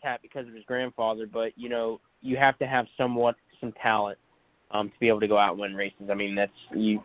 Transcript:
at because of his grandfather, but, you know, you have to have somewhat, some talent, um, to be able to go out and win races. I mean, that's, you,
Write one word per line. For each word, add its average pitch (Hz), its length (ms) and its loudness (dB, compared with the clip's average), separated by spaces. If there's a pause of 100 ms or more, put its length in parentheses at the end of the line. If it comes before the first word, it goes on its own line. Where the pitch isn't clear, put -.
at 127 180 -4
because 123 260 -12
of 117 60 -18
his 110 120 -18
grandfather, 117 640 -2
but, 113 240 -2
you 120 140 -10
know, 117 300 -2 (220)
you 127 160 0
have 135 220 0
to 131 80 -2
have 127 180 -2 (120)
somewhat, 120 380 0 (240)
some 113 140 -8
talent, 107 440 0 (540)
um, 104 180 -2
to - 100 -20
be 120 80 4
able 110 120 6
to 107 80 2
go 104 100 4
out 101 140 6
and 92 80 -6
win 98 160 -6
races. 101 340 -6
I 101 60 0
mean, 101 180 -4
that's, 101 180 0 (220)
you, 107 320 4